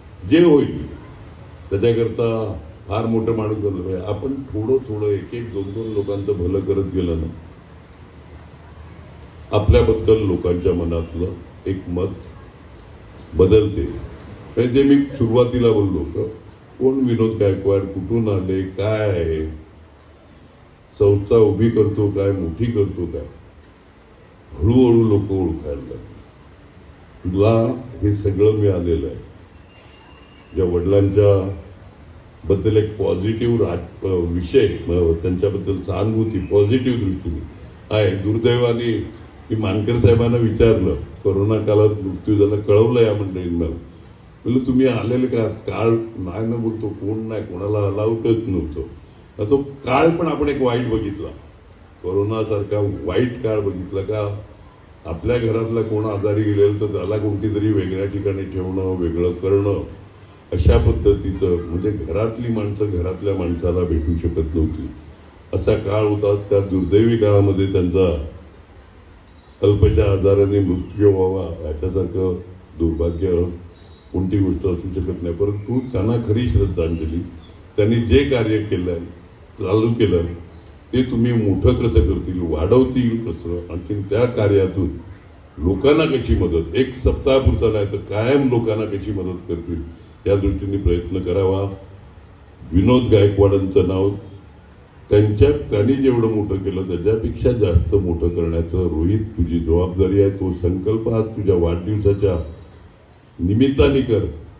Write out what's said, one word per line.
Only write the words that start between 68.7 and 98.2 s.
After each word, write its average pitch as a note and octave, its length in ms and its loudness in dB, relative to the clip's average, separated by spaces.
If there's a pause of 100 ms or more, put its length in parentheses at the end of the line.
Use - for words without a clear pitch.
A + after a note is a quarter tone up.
अल्पशा G2+ 500 4
आजाराने G2 480 4
मृत्यू F#2+ 520 2
व्हावा F#2 560 -2
याच्यासारखं F#2 680 -2 (440)
दुर्भाग्य E2+ 640 0 (680)
कोणती F#2+ 240 -2
गोष्ट F2+ 280 0
असू F2+ 360 -4
शकत F2 220 -6
नाही. E2+ 120 -4
परंतु G#2 440 -2
त्यांना A#2+ 360 -2 (120)
खरी A#2 200 0
श्रद्धांजली, E2 720 0 (580)
त्यांनी G#2+ 180 2
जे A#2 280 4
कार्य A2 340 0
केलंय, F2+ 420 -4 (600)
चालू A2 340 -2
केलं, F2+ 320 0 (680)
ते B2+ 100 2
तुम्ही A#2+ 300 -2
मोठं G#2 400 2
कसं A#2 260 0
करतील, F#2 420 0
वाढवतील A2+ 920 0
कसं, E2+ 260 -8 (120)
आणखीन G2 320 -6
त्या G#2 240 0
कार्यातून G2 640 2 (680)
लोकांना C#3 480 2
कशी A#2 300 0
मदत, E2 400 -2
एक B2+ 200 0
सप्ताहापुरता B2+ 760 2
नाही G#2 200 0
तर G2+ 60 -6
कायम B2 520 0
लोकांना A2 360 0
कशी G2 260 -6
मदत F#2 260 -6 (120)
करतील, E2 320 -6 (460)
या G2 80 4
दृष्टीने G2 420 -2
प्रयत्न F#2 420 -2
करावा. F#2+ 440 0 (1080)
विनोद A#2 400 4
गायकवाडांचं G2 760 4
नाव F#2+ 220 0 (1000)
त्यांच्या, G#2+ 420 4
त्यांनी A#2+ 420 2
जेवढं B2 340 2
मोठं G2 280 -2
केलं F2+ 320 -4
त्याच्यापेक्षा F2+ 640 0
जास्त F#2 440 2
मोठं F2 340 0